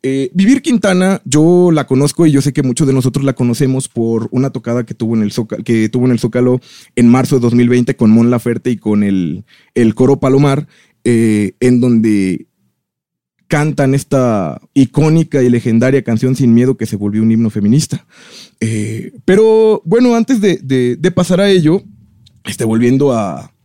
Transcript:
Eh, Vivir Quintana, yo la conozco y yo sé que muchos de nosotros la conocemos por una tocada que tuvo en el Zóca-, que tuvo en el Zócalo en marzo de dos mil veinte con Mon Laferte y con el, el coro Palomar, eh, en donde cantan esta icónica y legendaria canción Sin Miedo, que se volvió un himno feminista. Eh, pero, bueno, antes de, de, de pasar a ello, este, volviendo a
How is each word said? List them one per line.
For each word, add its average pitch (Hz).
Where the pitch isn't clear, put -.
Eh, 135
Vivir 220
Quintana, 190
yo 170
la 151
conozco 147
y 151
yo 139
sé 139
que 147
muchos 131
de 135
nosotros 131
la 135
conocemos 131
por 113
una 131
tocada 120
que -
tuvo 113
en 110
el 104
Zóca-, 107
que 110
tuvo 123
en 127
el 113
Zócalo 123
en 120
marzo 131
de 123
dos 117
mil 120
veinte 123
con 110
Mon 117
Laferte 120
y 117
con 104
el, 95
el 113
coro 135
Palomar, 139
eh, 110
en 123
donde 110
cantan 143
esta 117
icónica 147
y 123
legendaria 120
canción 127
Sin 120
Miedo, 123
que 110
se -
volvió 104
un 113
himno 113
feminista. 110
Eh, 110
pero, 220
bueno, 240
antes 233
de, 190
de, 127
de 180
pasar 180
a 202
ello, 180
este, -
volviendo 123
a 92